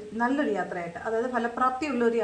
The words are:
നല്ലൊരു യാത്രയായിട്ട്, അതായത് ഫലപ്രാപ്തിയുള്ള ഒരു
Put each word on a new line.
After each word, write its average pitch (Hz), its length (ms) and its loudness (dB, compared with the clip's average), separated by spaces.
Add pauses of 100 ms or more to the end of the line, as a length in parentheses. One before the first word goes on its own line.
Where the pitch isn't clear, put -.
(220)
നല്ലൊരു 262 380 2
യാത്രയായിട്ട്, 175 380 -6
അതായത് 226 340 -2
ഫലപ്രാപ്തിയുള്ള 247 760 0
ഒരു 233 180 4